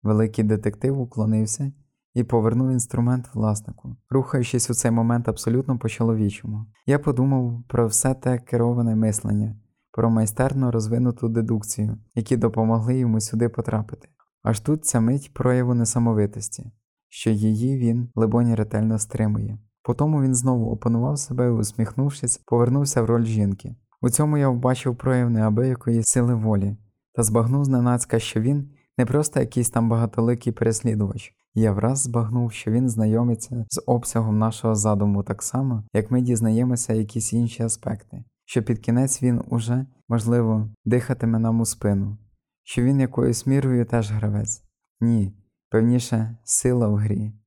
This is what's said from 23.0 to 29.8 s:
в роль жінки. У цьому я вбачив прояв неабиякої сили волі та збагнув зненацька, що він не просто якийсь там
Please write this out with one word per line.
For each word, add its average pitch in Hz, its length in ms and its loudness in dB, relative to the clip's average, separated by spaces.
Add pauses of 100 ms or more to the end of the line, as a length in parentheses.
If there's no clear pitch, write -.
в - 20 2
роль 117 200 2
жінки. 107 520 -2 (260)
У 123 80 2
цьому 151 280 2
я 139 100 2
вбачив 123 480 0
прояв 123 340 2
неабиякої 117 760 2
сили 120 300 2
волі 107 420 0 (380)
та 120 80 0
збагнув 117 420 2
зненацька, 123 540 2
що - 220 -2
він 139 300 0 (280)
не 123 80 2
просто 147 340 0
якийсь 123 300 -2
там 113 180 0